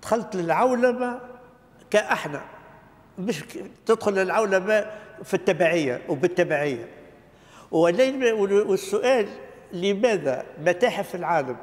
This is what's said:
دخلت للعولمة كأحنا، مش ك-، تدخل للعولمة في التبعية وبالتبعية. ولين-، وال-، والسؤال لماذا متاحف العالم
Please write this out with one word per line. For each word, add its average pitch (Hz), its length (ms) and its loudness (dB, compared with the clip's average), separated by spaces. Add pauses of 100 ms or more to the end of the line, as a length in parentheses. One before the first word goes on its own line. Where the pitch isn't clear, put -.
دخلت 214 340 -4
للعولمة 240 840 0 (680)
كأحنا، 160 520 -2 (760)
مش 180 260 -4
ك-، - 260 -14 (160)
تدخل 220 260 0
للعولمة 196 800 0 (340)
في - 100 -6
التبعية 165 760 0
وبالتبعية. 147 800 0 (800)
ولين-، 233 640 4
وال-، 202 340 2
والسؤال 214 600 2 (460)
لماذا 190 720 0 (140)
متاحف 180 560 0
العالم 156 480 -2